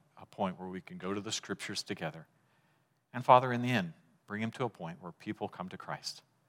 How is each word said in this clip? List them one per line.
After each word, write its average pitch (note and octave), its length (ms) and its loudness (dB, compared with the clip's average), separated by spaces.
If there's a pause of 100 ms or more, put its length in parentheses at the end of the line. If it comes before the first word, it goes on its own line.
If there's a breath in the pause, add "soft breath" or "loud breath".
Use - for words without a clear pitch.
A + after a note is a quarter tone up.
(220)
a - 40 -16
point F#2 340 -2
where F#2 100 -8
we F#2 120 -8
can F2+ 160 -16
go F#2 160 -2
to G#2 80 -2
the F2+ 100 -6
scriptures - 520 -6
together. E2 420 -8 (880)
And B2 100 -6
Father, B2+ 300 10
in A#2+ 80 0
the B2 80 0
end, F#2+ 240 2 (340)
bring G#2 140 -4
them A2 100 -2
to - 120 -2
a A#2+ 60 0
point E3+ 300 -10
where F2 120 -10
people - 360 -8
come - 220 -8
to - 80 -12
Christ. - 440 -10 (280)